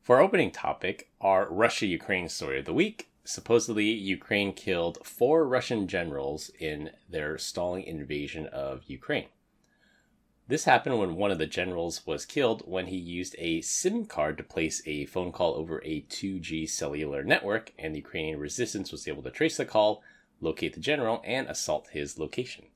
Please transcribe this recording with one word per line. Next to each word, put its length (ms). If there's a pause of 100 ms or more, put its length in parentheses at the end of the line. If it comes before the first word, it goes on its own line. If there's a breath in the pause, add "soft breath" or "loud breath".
For 160
our 60
opening 280
topic, 580 (120)
our 280
Russia-Ukraine 800
story 300
of 60
the 100
week. 360 (120)
Supposedly, 640
Ukraine 680
killed 500
four 420
Russian 400
generals 720
in 320 (180)
their 300
stalling 460
invasion 640
of 400
Ukraine. 400 (1200 soft breath)
This 160
happened 340
when 160
one 160
of 80
the 80
generals 580
was 220
killed 400
when 220
he 80
used 420
a 220
sim 440
card 320
to 60
place 420
a 220
phone 240
call 240
over 300
a 160
two 400
G 260
cellular 560
network, 560
and 160
the 60
Ukrainian 400
resistance 500
was 160
able 160
to 80
trace 260
the 80
call, 380 (380 soft breath)
locate 340
the 60
general, 440
and 220
assault 460
his 260
location. 580